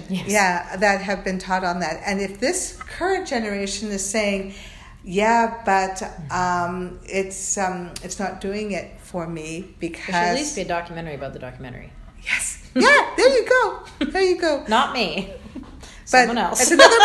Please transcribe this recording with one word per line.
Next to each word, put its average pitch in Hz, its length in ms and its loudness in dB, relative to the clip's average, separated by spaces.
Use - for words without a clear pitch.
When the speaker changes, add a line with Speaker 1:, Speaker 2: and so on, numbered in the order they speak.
Speaker 1:
Yes. 185 200 -4
Speaker 2:
yeah, 190 480 2
that 196 240 2
have 190 220 -4
been 190 140 -4
taught 185 260 -2
on 175 180 -2
that. 160 240 -4
And 196 160 -2
if 196 180 -6
this 339 380 -2
current 370 500 -2
generation 208 600 -4
is 196 200 -4
saying, 202 460 -2
"Yeah, 226 600 2
but, 190 340 2
Speaker 1:
Mm-hmm. 156 340 -10
Speaker 2:
um, 180 720 -2
it's, - 520 -4
um, 180 340 -4
it's - 160 -10
not 190 220 -6
doing 208 300 -6
it 170 180 -6
for 170 260 -8
me 160 520 -10
Speaker 1:
There 170 140 -4
should - 220 -6
at 175 200 2
least 302 200 -4
Speaker 2:
because" - 0 -
Speaker 1:
be 196 60 -4
a 175 40 -4
documentary 170 500 -6
about 135 180 -10
the 139 60 -12
documentary. 127 520 -14
Speaker 2:
Yes. - 340 -4
Yeah, 508 400 6
there 453 140 8
you 508 180 2
go. 508 320 4
There 349 160 0
you 359 180 2
go. 311 240 0
Speaker 1:
<laughs> - 20 -16
Not 233 260 2
me. 190 400 -4
Speaker 2:
But 254 100 8
Speaker 1:
Someone 233 180 2
else. 208 220 0
Speaker 2:
it's 254 100 4
another 440 340 10